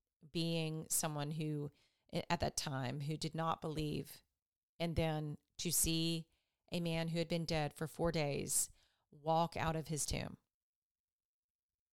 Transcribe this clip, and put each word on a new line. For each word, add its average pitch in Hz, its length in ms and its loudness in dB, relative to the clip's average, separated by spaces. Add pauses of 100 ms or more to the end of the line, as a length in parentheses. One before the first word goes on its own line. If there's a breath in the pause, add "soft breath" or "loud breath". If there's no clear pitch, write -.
(320)
being 165 560 0
someone 147 420 0
who, 151 400 -2 (420 soft breath)
a-, - 200 0
at 170 80 0
that - 160 -2
time, 135 440 -2
who 151 160 -2
did 156 180 -4
not 160 260 0
believe, 151 640 -4 (580)
and 165 160 0
then 156 400 0 (220)
to 175 140 -2
see 165 540 2 (460)
a 175 80 0
man 165 280 0
who 170 100 0
had 165 100 0
been 170 160 2
dead 151 280 0
for 160 140 -6
four 165 260 0
days 147 580 2 (520 soft breath)
walk 160 340 4
out 160 200 2
of 151 120 -4
his 151 160 0
tomb, - 320 -2 (1600)